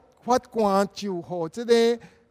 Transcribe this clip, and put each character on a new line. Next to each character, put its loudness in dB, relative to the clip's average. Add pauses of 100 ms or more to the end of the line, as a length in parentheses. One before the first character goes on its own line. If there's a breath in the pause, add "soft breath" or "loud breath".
(200)
法 0
官 0
就 -8
互 -6
这 -10
个， 2 (320 loud breath)